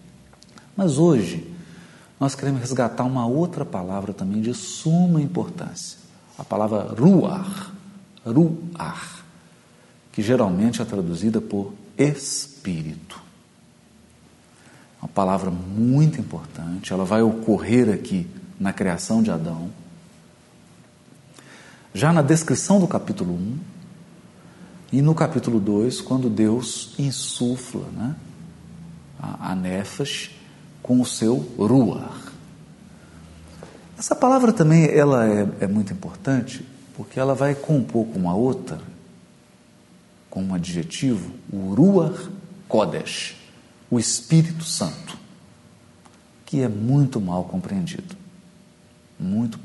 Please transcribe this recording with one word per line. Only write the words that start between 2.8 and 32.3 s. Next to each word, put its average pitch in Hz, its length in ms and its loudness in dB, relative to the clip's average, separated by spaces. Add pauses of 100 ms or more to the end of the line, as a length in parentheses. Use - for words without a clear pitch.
uma 127 220 -2
outra 147 380 -2
palavra 98 480 -6
também 98 300 -4
de 113 100 -2
suma 170 680 0
importância, - 760 -6 (400)
a - 80 -12
palavra 104 540 -2
ruach, - 760 2 (540)
ruach, 160 960 -2 (880)
que - 80 -4
geralmente 110 640 2
é - 20 -6
traduzida 98 560 -2
por 101 320 -6 (240)
espírito. 135 1200 -4 (1800)
Uma - 80 -10
palavra 95 420 0
muito 113 680 2
importante, 85 720 -10
ela 95 120 0
vai 110 180 4
ocorrer 113 680 4
aqui 92 400 -2 (300)
na 98 140 0
criação 95 480 0
de 107 120 2
Adão, 82 360 -6 (2250)
já 139 200 4
na 165 100 6
descrição 160 560 4
do 185 80 4
capítulo - 480 -2
um 101 240 -4 (1300)
e 131 100 4
no 156 100 6
capítulo 139 460 0
dois, 107 420 0
quando 127 300 -2
Deus 110 680 0
insufla, 127 960 -4
né, 107 220 -6 (1040)
a, 98 300 -10
a 92 60 -4
nefesh 92 760 -6 (500)
com 123 200 2
o 120 40 2
seu 117 320 0 (220)
ruach. 110 760 2 (1700)